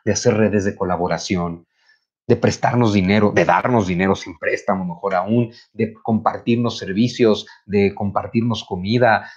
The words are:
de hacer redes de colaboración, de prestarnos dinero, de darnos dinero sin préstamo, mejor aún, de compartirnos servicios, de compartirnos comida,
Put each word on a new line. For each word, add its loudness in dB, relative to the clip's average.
de 0
hacer 2
redes 2
de -2
colaboración, -4
de 4
prestarnos 0
dinero, 2
de 2
darnos 2
dinero 0
sin -14
préstamo, -4
mejor -6
aún, 0
de -4
compartirnos -2
servicios, 0
de 0
compartirnos -4
comida, 0